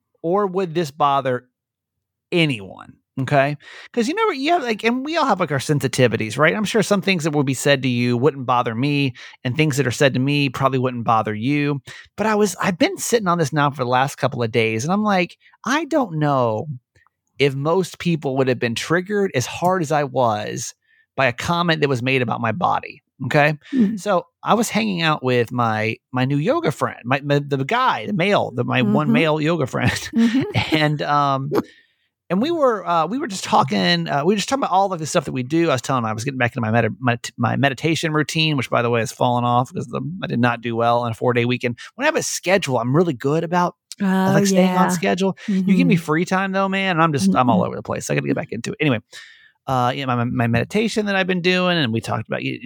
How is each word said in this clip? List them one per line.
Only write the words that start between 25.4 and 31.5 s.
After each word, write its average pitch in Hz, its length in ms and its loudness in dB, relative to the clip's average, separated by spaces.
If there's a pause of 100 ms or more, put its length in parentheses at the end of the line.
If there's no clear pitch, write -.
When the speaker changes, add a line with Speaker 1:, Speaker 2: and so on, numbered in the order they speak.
Speaker 1:
my, 113 460 0 (140)
my 127 140 0
new 143 120 2
yoga 247 340 0
friend, - 340 -4
my, 135 160 0
my, 143 180 0
the 139 260 -2
guy, 214 420 0
the 208 60 -4
male, 165 380 0
the, 123 140 -4
my 123 180 0
one 151 260 2
Speaker 2:
Mm-hmm. - 40 2
Speaker 1:
male 156 280 2
yoga 151 260 0
friend. - 480 -2
<laughs> - 0 -
Speaker 2:
Mm-hmm. 233 600 0
Speaker 1:
And, 151 260 0
um, 143 480 0 (800)